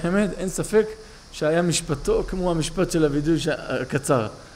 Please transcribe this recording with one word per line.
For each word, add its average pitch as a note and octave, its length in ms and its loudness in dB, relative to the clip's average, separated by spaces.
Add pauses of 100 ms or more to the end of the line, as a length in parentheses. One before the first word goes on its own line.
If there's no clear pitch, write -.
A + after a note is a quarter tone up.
האמת, F#3+ 360 2
אין F#3+ 100 -4
ספק G#3 380 2 (460)
שהיה D#3+ 300 2
משפטו F3+ 680 0
כמו F3+ 220 0
המשפט E3+ 400 0
של D#3+ 140 4
הווידוי D3 340 2
ש-" D#3+ 100 -4
הקצר. B2+ 760 0 (300)